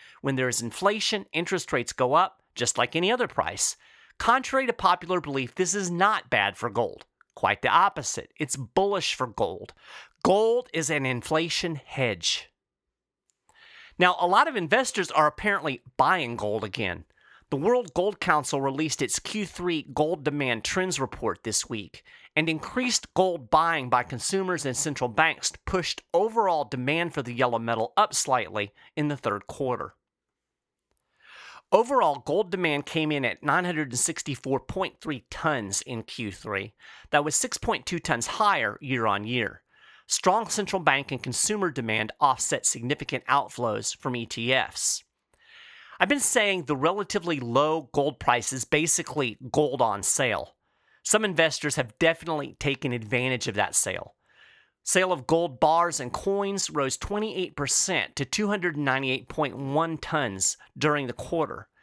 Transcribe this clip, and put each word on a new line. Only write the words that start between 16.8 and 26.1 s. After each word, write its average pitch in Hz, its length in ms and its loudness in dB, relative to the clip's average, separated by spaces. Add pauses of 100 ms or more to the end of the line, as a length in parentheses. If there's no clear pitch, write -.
The 151 60 0
World 214 380 0
Gold 190 260 0
Council 151 400 2
released 139 400 -2
its 135 180 -2
Q 214 280 -6
three 175 480 -6
gold 156 280 0
demand 131 420 -2
trends 185 360 -2
report 113 440 -4
this - 220 -2
week, 104 380 -10 (320)
and 156 100 2
increased 220 680 -2
gold 170 340 0
buying 156 400 4
by 123 140 4
consumers 175 640 -2
and 127 100 -2
central 135 320 -2
banks 156 420 2 (140)
pushed - 380 -4 (100)